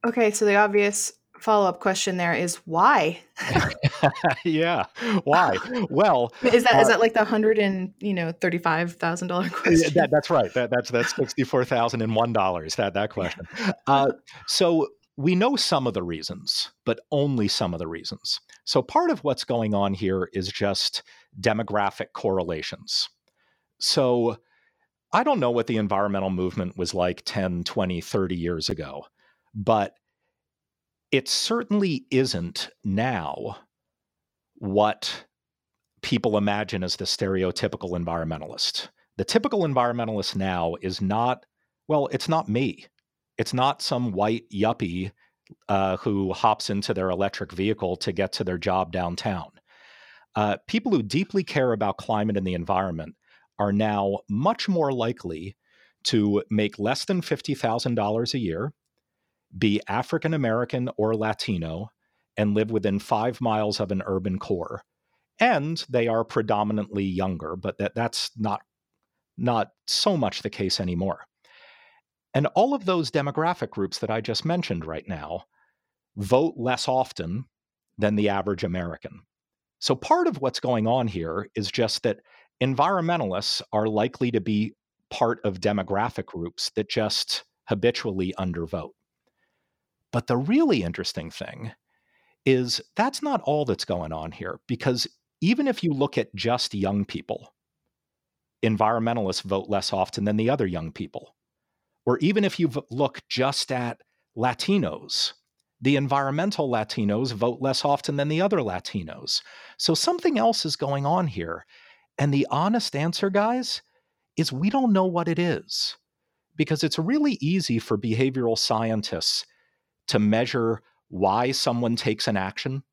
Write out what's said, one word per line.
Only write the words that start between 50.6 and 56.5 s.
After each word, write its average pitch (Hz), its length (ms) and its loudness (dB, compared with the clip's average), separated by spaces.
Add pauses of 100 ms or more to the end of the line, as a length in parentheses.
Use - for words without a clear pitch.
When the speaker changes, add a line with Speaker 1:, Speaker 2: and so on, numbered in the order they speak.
Speaker 2:
people 220 260 -2
who 147 100 2
deeply 180 400 -2
care 131 300 0
about 104 260 -2
climate 107 380 -2
and 95 100 -2
the 90 80 -2
environment 87 600 -2 (440)
are 104 140 2
now 101 460 2 (100)
much 151 400 0
more 160 240 2
likely 98 640 -6 (480)
to 104 460 4